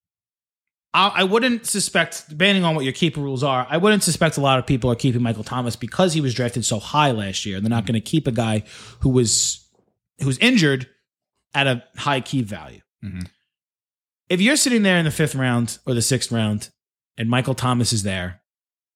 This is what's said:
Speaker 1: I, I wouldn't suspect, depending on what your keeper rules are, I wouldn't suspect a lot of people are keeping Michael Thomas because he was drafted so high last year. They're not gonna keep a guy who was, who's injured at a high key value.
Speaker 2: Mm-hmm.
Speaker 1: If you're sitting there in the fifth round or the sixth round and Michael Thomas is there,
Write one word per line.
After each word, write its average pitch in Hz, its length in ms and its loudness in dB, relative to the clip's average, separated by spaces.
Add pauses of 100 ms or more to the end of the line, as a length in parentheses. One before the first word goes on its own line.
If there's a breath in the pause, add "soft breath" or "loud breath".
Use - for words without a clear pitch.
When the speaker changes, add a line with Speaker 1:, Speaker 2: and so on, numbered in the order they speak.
(920)
Speaker 1:
I, 190 220 4
I 185 80 2
wouldn't 226 420 0
suspect, - 640 -2
depending 185 340 2
on 165 120 2
what 151 80 -2
your 131 100 -2
keeper - 280 -2
rules 135 220 -4
are, 131 260 0
I 151 80 0
wouldn't 202 260 4
suspect 160 340 0
a 147 40 -2
lot 135 180 4
of 120 80 -4
people 127 240 2
are 117 40 2
keeping 120 280 0
Michael 113 200 -2
Thomas 123 320 -6
because 170 380 0
he 156 80 0
was 131 140 -2
drafted 120 280 -2
so 110 160 -2
high 147 320 2
last 101 360 -4
year. 95 120 -6
They're 107 100 -2
not 117 180 0
gonna 113 120 0
keep 147 280 -2
a 131 40 0
guy 113 320 0 (360 loud breath)
who 139 100 2
was, - 560 0 (560)
who's 135 160 -2
injured 156 500 2 (680)
at 139 120 2
a 123 160 0 (140)
high 139 240 -2
key 127 220 -2
value. 78 380 -12 (220)
Speaker 2:
Mm-hmm. 90 180 -10 (1080)
Speaker 1:
If 180 100 0
you're 233 160 4
sitting 247 280 2
there 185 160 4
in 165 60 2
the 151 60 0
fifth 151 240 -2
round 120 500 0
or 131 80 -2
the 120 80 0
sixth - 300 0
round 107 380 -2 (480)
and 113 120 -2
Michael 123 260 0
Thomas 123 360 0
is 110 120 -2
there, 92 360 -6 (560)